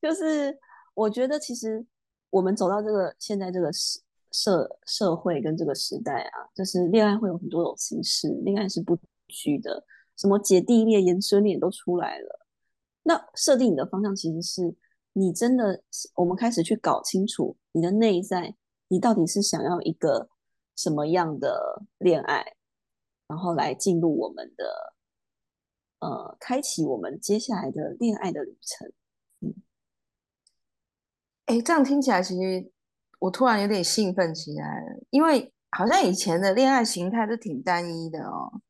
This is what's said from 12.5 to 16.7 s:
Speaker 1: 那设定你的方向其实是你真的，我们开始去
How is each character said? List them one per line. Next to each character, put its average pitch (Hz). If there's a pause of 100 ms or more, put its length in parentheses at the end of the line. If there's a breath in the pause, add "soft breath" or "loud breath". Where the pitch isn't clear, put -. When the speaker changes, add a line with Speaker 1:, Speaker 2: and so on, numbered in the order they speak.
Speaker 1:
那 320
设 -
定 240
你 165
的 131
方 185
向 208
其 180
实 165
是 175 (380)
你 190
真 240
的， 214 (340)
我 180
们 180
开 233
始 196
去 165